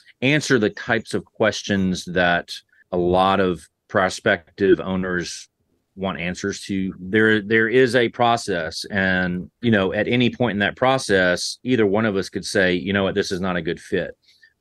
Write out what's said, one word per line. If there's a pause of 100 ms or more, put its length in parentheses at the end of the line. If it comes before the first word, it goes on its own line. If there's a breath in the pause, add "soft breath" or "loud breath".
(200 soft breath)
answer
the
types
of
questions
that (400 soft breath)
a
lot
of (220)
prospective
owners (480)
want
answers
to.
There,
there
is
a
process,
and, (120)
you
know,
at
any
point
in
that
process,
either
one
of
us
could
say,
"You
know
what,
this
is
not
a
good
fit." (460 soft breath)